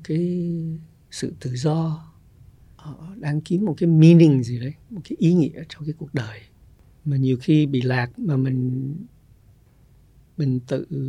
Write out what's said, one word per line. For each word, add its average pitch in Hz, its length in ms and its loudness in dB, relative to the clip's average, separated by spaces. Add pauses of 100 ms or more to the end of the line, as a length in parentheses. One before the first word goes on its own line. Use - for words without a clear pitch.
cái 175 480 -2 (580)
sự - 300 -8
tự 131 160 -8
do. 156 480 -2 (720)
Họ 151 400 -18
đang 151 240 -6
kiếm 180 240 -2
một 165 140 -2
cái 180 80 0
meaning 160 560 8
gì 117 180 -6
đấy, 131 140 -8 (160)
một 208 140 -12
cái - 140 -12
ý 175 160 2
nghĩa 160 340 0
trong - 160 -16
cái 151 140 -8
cuộc - 160 -14
đời. 110 260 -8 (640)
Mà 143 120 -2
nhiều 131 240 0
khi 151 260 2
bị 139 160 -2
lạc 127 360 -2
mà 170 180 -2
mình, 131 580 -2 (1400)
mình 131 240 -2
tự 131 260 -6 (220)